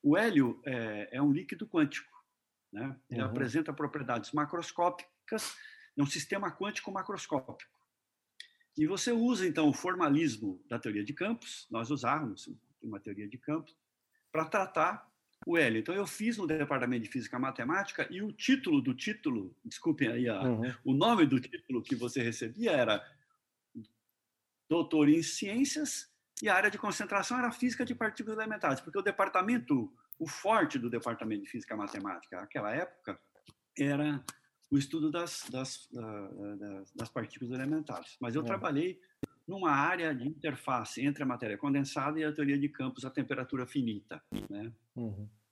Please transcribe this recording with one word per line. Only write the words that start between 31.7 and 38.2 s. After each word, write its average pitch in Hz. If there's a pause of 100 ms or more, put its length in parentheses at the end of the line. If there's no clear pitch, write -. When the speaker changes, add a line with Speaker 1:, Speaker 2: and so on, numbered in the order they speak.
Speaker 1:
matemática 98
naquela 107
época 143 (580)
era 143 (480)
o 139
estudo 151
das, 170
das, 131
da, 110 (280)
da, 98 (120)
das 113
partículas 120
elementares. 131
Mas 120